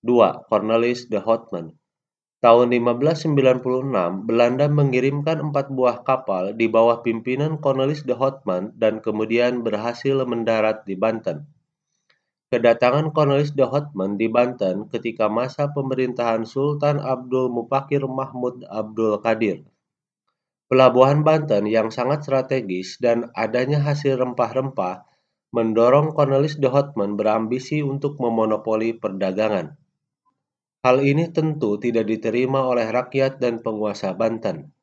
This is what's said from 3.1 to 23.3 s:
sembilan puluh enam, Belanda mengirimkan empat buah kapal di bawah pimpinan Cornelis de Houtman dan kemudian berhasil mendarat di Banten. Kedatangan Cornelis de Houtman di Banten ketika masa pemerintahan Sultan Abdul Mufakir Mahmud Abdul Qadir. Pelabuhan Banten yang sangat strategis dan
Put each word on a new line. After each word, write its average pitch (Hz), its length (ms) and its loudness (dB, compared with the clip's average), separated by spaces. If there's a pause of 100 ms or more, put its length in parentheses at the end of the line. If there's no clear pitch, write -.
sembilan 131 340 4
puluh 127 240 -2
enam, 95 400 -2
Belanda 120 440 2
mengirimkan 143 720 0 (100)
empat 139 220 -4
buah 123 320 0
kapal 104 520 -2
di 113 120 2
bawah 117 360 4
pimpinan 131 560 -4
Cornelis 139 440 -2
de 123 120 -2
Houtman 110 600 -4
dan 107 280 0
kemudian 117 560 0
berhasil 117 640 -2
mendarat 110 640 0
di 98 60 -6
Banten. 92 540 -4 (1000)
Kedatangan 123 640 2
Cornelis 147 480 0
de 131 80 4
Houtman 110 480 -4
di 110 160 -2
Banten 107 560 0
ketika 117 400 -4
masa 131 480 -2
pemerintahan 123 720 -2
Sultan 147 560 -2
Abdul 127 480 -2
Mufakir 131 560 -2
Mahmud 127 640 -6
Abdul 107 480 -2
Qadir. 110 480 -2 (1040)
Pelabuhan 131 560 6
Banten 113 400 2
yang 110 240 0
sangat 139 320 -2
strategis 127 800 -4
dan 117 320 0